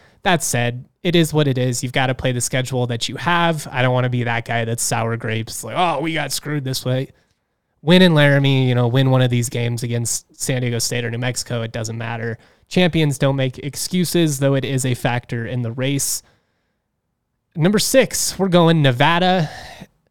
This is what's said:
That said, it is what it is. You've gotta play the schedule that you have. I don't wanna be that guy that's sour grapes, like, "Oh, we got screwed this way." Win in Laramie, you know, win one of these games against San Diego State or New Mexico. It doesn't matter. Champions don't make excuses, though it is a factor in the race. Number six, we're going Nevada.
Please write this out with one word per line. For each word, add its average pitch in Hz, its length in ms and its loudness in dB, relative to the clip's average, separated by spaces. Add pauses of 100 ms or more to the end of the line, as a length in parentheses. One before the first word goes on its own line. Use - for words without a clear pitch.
(220)
That 180 220 0
said, 120 420 -2 (160)
it 175 140 -2
is 156 180 2
what 151 140 2
it 131 100 0
is. 127 260 -2
You've 123 100 -6
gotta 131 200 2
play 131 180 -2
the 123 100 -2
schedule 127 460 -2
that 117 220 -4
you 110 60 -8
have. 170 560 0
I 131 100 -2
don't 127 120 2
wanna 127 160 0
be 123 160 -2
that 117 200 -4
guy 117 200 -2
that's 113 180 -4
sour 117 340 -2
grapes, 113 460 -6
like, 113 120 -12
"Oh, 165 260 0
we 160 120 -4
got 147 180 -4
screwed 147 320 -6
this 131 220 -6
way." 127 240 -2 (720)
Win 180 220 6
in 180 100 6
Laramie, 139 560 4
you 123 60 2
know, 123 120 2
win 131 220 2
one 127 140 4
of 123 80 2
these 120 180 0
games 120 320 -4
against 117 580 -6
San 127 220 -2
Diego 120 160 -2
State 120 280 -4
or 117 40 -4
New 113 80 -6
Mexico. 123 460 -4
It 113 80 -8
doesn't 113 260 -8
matter. 113 400 -6 (300)
Champions 160 500 2
don't 139 180 2
make 131 220 -2
excuses, 160 800 0
though 139 160 2
it 135 100 0
is 131 220 -2
a 127 80 0
factor 120 540 -4
in 123 160 -4
the 113 80 -4
race. 135 500 -2 (1300)
Number 185 240 2
six, - 580 2
we're 190 100 0
going 165 360 4
Nevada. 160 680 2 (600)